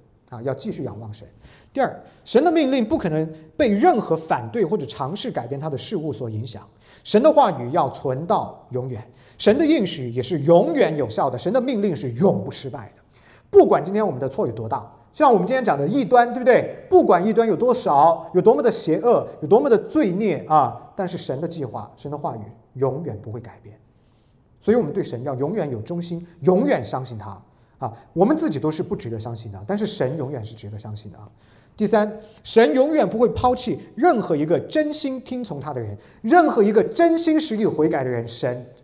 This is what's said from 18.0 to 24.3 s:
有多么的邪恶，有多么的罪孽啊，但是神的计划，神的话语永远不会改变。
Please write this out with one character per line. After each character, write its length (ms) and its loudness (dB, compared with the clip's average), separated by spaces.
有 80 4
多 140 6
么 80 0
的 100 2
邪 240 0
恶， 320 2
有 60 -6
多 120 6
么 80 0
的 80 6
罪 360 0
孽 360 -2
啊， 480 0
但 100 -4
是 120 -8
神 200 -6
的 80 -6
计 180 -8
划， 320 -12
神 140 -14
的 60 -8
话 200 -8
语 40 -12
永 300 -2
远 180 -10
不 80 -14
会 100 -10
改 220 -20
变。 160 -20